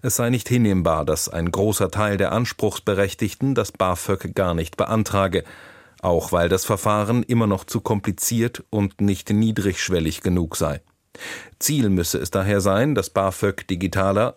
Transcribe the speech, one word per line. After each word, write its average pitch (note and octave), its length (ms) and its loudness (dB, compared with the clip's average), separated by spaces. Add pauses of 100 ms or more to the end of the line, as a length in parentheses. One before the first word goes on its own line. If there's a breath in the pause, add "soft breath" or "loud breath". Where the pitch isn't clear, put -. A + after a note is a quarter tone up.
Es B2+ 140 -2
sei A#2+ 140 0
nicht B2 180 -2
hinnehmbar, F#2 560 2
dass D#2 240 -2
ein E2+ 240 -2
großer G2 400 0
Teil G#2 240 0
der F#2+ 160 0
Anspruchsberechtigten G#2+ 1200 -2
das A2 180 -2
bafög F#2 640 -2
gar F2+ 180 0
nicht E2 240 -4
beantrage, G2 680 0 (560 loud breath)
auch F2 320 0
weil E2+ 160 2
das F#2 160 2
Verfahren G#2 600 0
immer A#2 240 2
noch G2 160 0
zu - 180 -4
kompliziert A2+ 880 -2
und G2+ 320 -2
nicht G2+ 300 0
niedrigschwellig G2 920 0
genug F2+ 340 0
sei. D2 260 -2 (760 loud breath)
Ziel C3 320 2
müsse F2 300 2
es - 100 -6
daher G2 320 2
sein, G#2 320 2
das G2+ 160 -2
bafög G2 580 0
digitaler, F#2+ 680 0